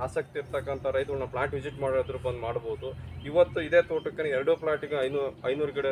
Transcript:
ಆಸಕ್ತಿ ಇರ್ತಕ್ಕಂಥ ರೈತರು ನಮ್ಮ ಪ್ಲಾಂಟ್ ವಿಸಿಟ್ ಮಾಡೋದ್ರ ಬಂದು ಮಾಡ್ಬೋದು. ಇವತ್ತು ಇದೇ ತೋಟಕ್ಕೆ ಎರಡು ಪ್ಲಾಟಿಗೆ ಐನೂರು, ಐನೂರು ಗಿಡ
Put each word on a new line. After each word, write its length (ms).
ಆಸಕ್ತಿ 360
ಇರ್ತಕ್ಕಂಥ 440
ರೈತರು 240
ನಮ್ಮ 140
ಪ್ಲಾಂಟ್ 240
ವಿಸಿಟ್ 260
ಮಾಡೋದ್ರ 420
ಬಂದು 200
ಮಾಡ್ಬೋದು. 440
ಇವತ್ತು 380
ಇದೇ 140
ತೋಟಕ್ಕೆ 460
ಎರಡು 140
ಪ್ಲಾಟಿಗೆ 420
ಐನೂರು, 240
ಐನೂರು 260
ಗಿಡ 140